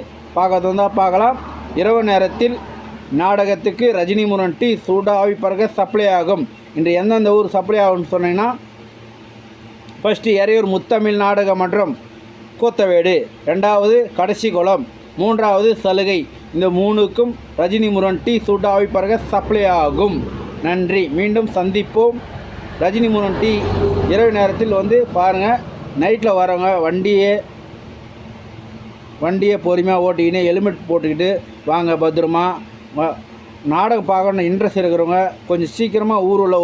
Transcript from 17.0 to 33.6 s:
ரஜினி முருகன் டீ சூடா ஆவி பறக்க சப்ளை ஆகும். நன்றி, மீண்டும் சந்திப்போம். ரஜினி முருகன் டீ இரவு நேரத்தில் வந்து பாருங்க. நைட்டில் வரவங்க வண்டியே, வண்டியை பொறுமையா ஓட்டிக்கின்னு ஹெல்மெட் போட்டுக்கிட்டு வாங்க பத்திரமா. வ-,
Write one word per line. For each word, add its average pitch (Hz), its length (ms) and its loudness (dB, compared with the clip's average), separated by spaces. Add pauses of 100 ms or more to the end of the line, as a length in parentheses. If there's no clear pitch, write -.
ரஜினி 208 380 0
முருகன் 190 280 0
டீ 233 120 0 (100)
சூடா 202 300 2
ஆவி 202 100 2
பறக்க 202 320 0 (140)
சப்ளை 208 340 0
ஆகும். 170 500 0 (460)
நன்றி, 180 400 0 (160)
மீண்டும் 208 400 0
சந்திப்போம். 208 580 0 (640)
ரஜினி 220 300 2
முருகன் 202 320 0
டீ 220 100 2 (600)
இரவு 226 240 4
நேரத்தில் 196 420 2
வந்து 233 260 2 (120)
பாருங்க. 190 420 2 (400)
நைட்டில் 202 380 2
வரவங்க 185 320 2 (160)
வண்டியே, 196 480 2 (1900)
வண்டியை 190 360 0 (100)
பொறுமையா 180 280 2 (120)
ஓட்டிக்கின்னு 170 400 0
ஹெல்மெட் 190 420 0
போட்டுக்கிட்டு 160 400 0 (420)
வாங்க 170 220 2 (100)
பத்திரமா. 160 400 0 (540)
வ-, 156 180 -2 (500)